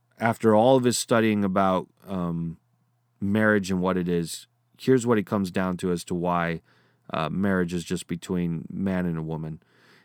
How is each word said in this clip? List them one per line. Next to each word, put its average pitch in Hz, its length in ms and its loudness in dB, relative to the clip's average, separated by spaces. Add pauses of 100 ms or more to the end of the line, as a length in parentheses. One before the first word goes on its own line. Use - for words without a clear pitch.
(180)
after 113 360 2
all 123 220 6
of 127 80 2
his 120 140 2
studying 110 460 2
about, 95 440 0 (180)
um, 85 520 -6 (640)
marriage 104 500 2
and 92 100 0
what 92 160 0
it 90 120 -2
is, 85 380 -4 (320)
here's 127 280 2
what 120 120 4
he 98 60 0
comes 98 260 -2
down 92 280 -2
to 92 120 -2
as 87 140 -4
to - 100 -6
why, 85 460 -2 (520)
uh, 78 160 -2
marriage 90 440 0
is 87 120 -4
just - 220 -6
between 87 640 -4
man 92 360 -2
and 82 120 -2
a 80 40 -4
woman. 80 400 -8 (420)